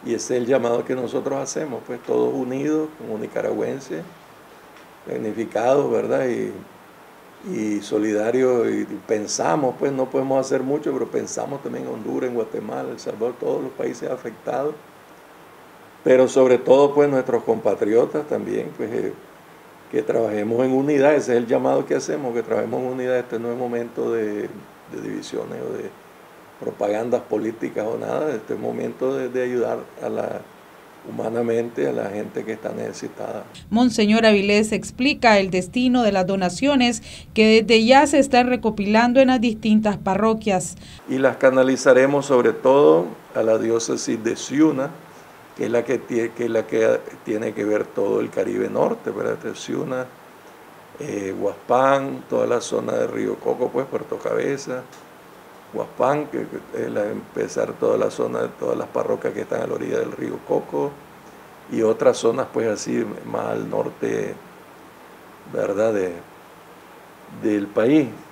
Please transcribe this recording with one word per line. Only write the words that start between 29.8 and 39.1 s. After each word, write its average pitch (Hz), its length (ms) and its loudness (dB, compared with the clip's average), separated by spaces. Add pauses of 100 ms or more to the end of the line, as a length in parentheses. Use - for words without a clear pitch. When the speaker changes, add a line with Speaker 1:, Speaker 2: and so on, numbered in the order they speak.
Speaker 1:
a 127 80 -6
la, 110 340 -4 (680)
humanamente 117 800 -2
a 127 40 -2
la 113 180 -4
gente 104 340 -8
que 110 80 -6
está - 180 -8
necesitada. 113 720 -10 (280)
Speaker 2:
Monseñor 220 540 4
Avilés 208 460 4
explica 220 680 2
el 190 100 0
destino 247 540 2
de 208 80 4
las 185 140 2
donaciones 233 760 2 (320)
que 220 280 6
desde 226 220 6
ya 269 220 8
se 294 140 4
están 254 260 4
recopilando 226 720 2